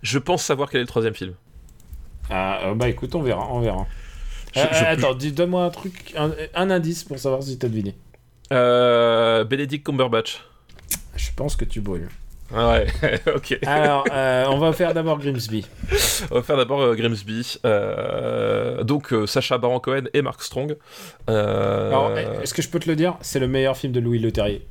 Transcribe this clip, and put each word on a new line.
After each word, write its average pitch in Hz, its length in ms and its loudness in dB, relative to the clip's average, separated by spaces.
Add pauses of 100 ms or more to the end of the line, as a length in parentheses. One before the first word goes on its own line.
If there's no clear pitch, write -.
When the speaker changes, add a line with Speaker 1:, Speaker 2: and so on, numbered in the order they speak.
Speaker 1:
je 120 160 0
pense 170 240 0
savoir 139 260 0
quel 131 120 0
est 123 40 0
le 120 40 -10
troisième 113 260 0
film. 90 200 -10 (920)
Speaker 2:
Ah, 92 360 0
euh, 95 100 0
bah, 120 140 2
écoute, 120 260 -4
on 170 80 0
verra, 120 300 0
on 120 80 -2
verra. 95 260 0 (680)
Speaker 1:
Je, 127 60 0
Speaker 2:
Euh, 143 120 4
Speaker 1:
je, 160 120 4
Speaker 2:
euh, 165 40 4
attends, 151 260 2
dis, 135 180 -4
donne-moi 175 320 2
un 175 60 0
truc, - 460 -12
un, 151 140 0 (240)
un 185 160 2
indice 170 340 0
pour 135 160 -8
savoir 135 220 0
si 135 160 -6
t'as 123 100 -2
deviné. 104 260 -2 (580)
Speaker 1:
Euh, 117 920 6
Benedict 139 420 -2
Cumberbatch. 127 540 0 (760)
Speaker 2:
Je - 200 -2
pense 143 180 -2
que - 100 0
tu 110 160 -4
brûles. 92 280 -4 (440)
Speaker 1:
Ah 117 180 4
ouais, 113 160 4 (400)
<laughs> 151 100 2
ok. 135 280 -2
Speaker 2:
Alors, 143 480 4
euh, 131 360 2
on 139 100 2
va 160 140 4
faire 165 200 2
d'abord 160 280 0
Grimsby. 110 440 -4 (680)
Speaker 1:
On - 40 2
va 123 60 2
faire 147 140 0
d'abord, 131 240 2
euh, 120 160 4
Grimsby. 110 680 -2
Euh... 110 1160 0
donc, 135 300 0
euh, 110 140 2
Sacha 127 300 0
Baron 123 220 2
Cohen 131 260 -2 (100)
et 143 80 4
Mark 127 200 -4
Strong. 147 340 -6 (520)
Euh, 104 640 2
Speaker 2:
Alors, - 200 2 (320)
est-ce - 100 -6
que 160 100 -2
je - 60 -4
peux 170 120 -2
te 170 80 -6
le 160 80 2
dire ? 170 240 2
C'est - 180 -4
le 131 80 2
meilleur 131 300 2
film 135 160 -4
de 123 80 2
Louis 117 180 2
Leterrier. 107 520 0